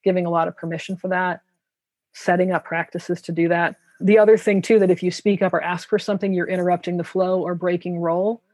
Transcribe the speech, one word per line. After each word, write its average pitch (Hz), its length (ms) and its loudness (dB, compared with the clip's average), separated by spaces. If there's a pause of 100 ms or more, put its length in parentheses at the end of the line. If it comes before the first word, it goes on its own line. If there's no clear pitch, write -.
giving 180 220 0
a 170 60 -2
lot 170 160 0
of 175 100 -10
permission 165 400 -8
for 185 100 -10
that, 180 340 -2 (720)
setting 180 380 0
up 165 140 -2
practices 170 560 -6
to - 100 -10
do 165 160 0
that. 170 280 0 (260)
The 202 160 6
other 214 200 8
thing 196 240 0
too, 220 180 4
that 185 120 4
if 175 120 0
you 180 80 0
speak 202 300 0
up 185 120 0
or 160 80 -2
ask 170 260 -8
for 208 120 0
something, 196 340 -4
you're 175 140 -2
interrupting 180 500 -2
the 170 60 -4
flow 185 380 -2
or 175 140 -4
breaking 175 440 -4
role. 185 420 -2 (120)